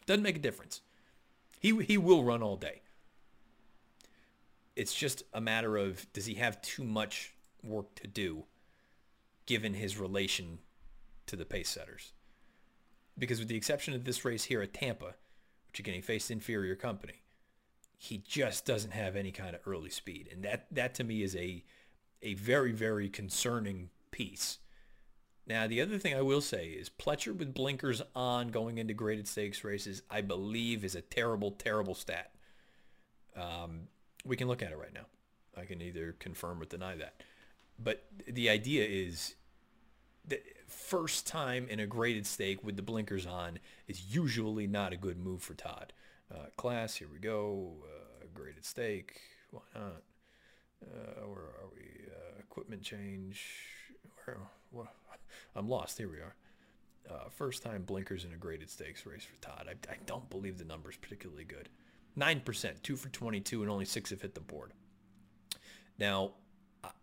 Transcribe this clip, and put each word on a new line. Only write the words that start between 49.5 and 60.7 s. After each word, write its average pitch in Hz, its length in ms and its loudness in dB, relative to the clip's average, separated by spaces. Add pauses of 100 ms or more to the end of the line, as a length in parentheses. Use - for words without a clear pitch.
why - 120 -14 (120)
not? 98 280 -8 (800)
Uh, - 440 -12
where 101 120 -10
are 92 360 -14
we? - 360 -18
Uh, - 300 -14
equipment - 420 -10
change. 98 600 -8 (840)
Where, - 120 -8 (360)
what? 120 220 -12 (600)
I'm 101 140 -2
lost. 117 280 -2
Here 107 120 -4
we 78 100 -10
are. 80 160 -12 (760)
Uh, 78 220 -10
first - 320 -4
time 104 220 -4
blinkers 95 400 -4
in 87 80 -10
a 82 40 -12
graded 80 320 -8
stakes - 380 -12
race - 180 -12
for - 160 -18
Todd. 73 280 -12
I, - 240 -10
I - 120 -6
don't - 240 -6
believe 95 300 -6
the 87 60 -10
number's 80 320 -10